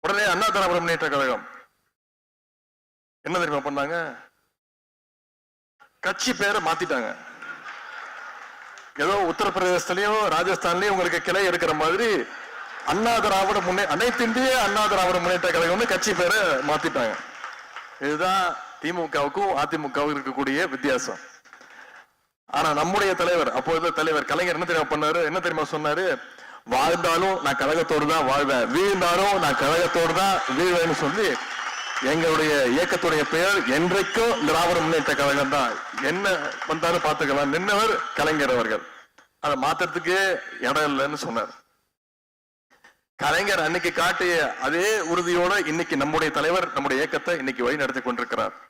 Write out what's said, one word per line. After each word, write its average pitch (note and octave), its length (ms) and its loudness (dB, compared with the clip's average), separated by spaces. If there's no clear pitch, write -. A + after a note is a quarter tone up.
உடனே G3+ 220 0
அண்ணா G3 220 2
திராவிட G3 280 2
முன்னேற்ற E3+ 360 0
கழகம் C3 380 0
என்ன F3 180 -4
தெரியுமா D3 300 -2
பண்ணாங்க? C#3+ 480 -4
கட்சி G3+ 340 -2
பேரை G3+ 320 0
மாத்திட்டாங்க. D3 500 -2
ஏதோ F3 380 2
உத்தரப்பிரதேசத்திலயும் F#3+ 880 0
ராஜஸ்தான்லயும் F3+ 540 0
உங்களுக்கு F3 320 0
கிளை F#3 240 0
இருக்கிற E3+ 280 2
மாதிரி E3+ 540 2
அண்ணா A3 340 2
திராவிட G3 400 2
முன்னே-, F3+ 280 0
அனைத்து A#3 360 0
இந்திய B3+ 380 2
அண்ணா G#3 260 2
திராவிட F#3 320 2
முன்னேற்ற F3 320 0
கழகம்னு E3+ 360 2
கட்சி G3+ 260 0
பேரை G3+ 260 2
மாத்திட்டாங்க. D3 760 0
இதுதான் E3+ 560 0
திமுகவுக்கும் E3 800 -2
அதிமுகவுக்கும் D3 540 -2
இருக்கக்கூடிய C3+ 540 -2
வித்தியாசம். B2+ 500 -2
ஆனா D3+ 280 0
நம்முடைய F#3 420 0
தலைவர், E3+ 360 2
அப்போது D#3+ 420 0
தலைவர் D#3 320 0
கலைஞர் E3+ 280 0
என்ன E3 120 -2
தெரியுமா E3 260 0
பண்ணாரு? D#3 320 0
என்ன D#3+ 160 0
தெரியுமா D#3+ 320 -2
சொன்னாரு? D3+ 500 0
"வாழ்ந்தாலும் E3+ 800 2
நான் C#3 140 0
கழகத்தோடு D3+ 500 2
தான் D#3 200 2
வாழ்வேன், C3 480 2
வீழ்ந்தாலும் F#3 680 4
நான் D3 160 2
கழகத்தோடு E3 580 2
தான் F#3+ 260 2
வீழ்வேன்னு" E3+ 360 2
சொல்லி D3+ 440 0
எங்களுடைய D#3 520 2
இயக்கத்துடைய D#3+ 600 2
பெயர் E3+ 380 2
என்றைக்கும் F#3+ 800 2
திராவிட D#3+ 340 2
முன்னேற்ற D#3 360 0
கழகம் C#3 340 2
தான். C3 240 0
என்ன D#3+ 500 -2
வந்தாலும் E3+ 340 0
பார்த்துக்கலாம் C#3+ 540 2
நின்னவர் G#3 600 2
கலைஞர் D3 360 2
அவர்கள். A2 320 2
அதை D3 240 0
மாத்துறதுக்கே F3 760 0
இடம் D3 280 0
இல்லைன்னு C#3+ 260 0
சொன்னார். A#2 500 -6
கலைஞர் F3+ 440 0
அன்னைக்கு E3+ 320 0
காட்டிய E3+ 720 2
அதே F#3 380 2
உறுதியோட F3 680 2
இன்னைக்கு D#3+ 300 -2
நம்முடைய D3+ 360 0
தலைவர் E3+ 380 0
நம்முடைய C#3 300 0
இயக்கத்தை D#3+ 360 -2
இன்னைக்கு C3 260 -4
வழி B2+ 120 2
நடத்தி C3+ 260 -2
கொண்டிருக்கிறார். A#2 540 -2